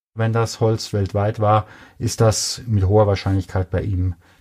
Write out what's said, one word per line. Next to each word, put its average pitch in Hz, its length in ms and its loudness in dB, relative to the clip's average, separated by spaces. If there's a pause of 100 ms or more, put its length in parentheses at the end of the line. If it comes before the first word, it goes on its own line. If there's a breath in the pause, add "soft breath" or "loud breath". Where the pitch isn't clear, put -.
(160)
wenn 113 160 0
das 113 280 -2
Holz 113 320 0
weltweit 101 480 -2
war, 104 260 2 (320 loud breath)
ist 113 220 -4
das - 480 0
mit 101 180 2
hoher 104 220 4
Wahrscheinlichkeit 98 640 -2
bei 92 100 -2
ihm 92 320 -2 (260 soft breath)